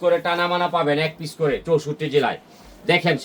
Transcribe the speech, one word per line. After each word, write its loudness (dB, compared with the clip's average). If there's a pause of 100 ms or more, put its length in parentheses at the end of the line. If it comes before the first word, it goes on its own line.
করে 4 (100)
টানামানা 0
পাবেন, 2
এক -2
পিস -10
করে 0 (120)
চৌষট্টি 0
জেলায়। 2 (520)
দেখেন 2 (100)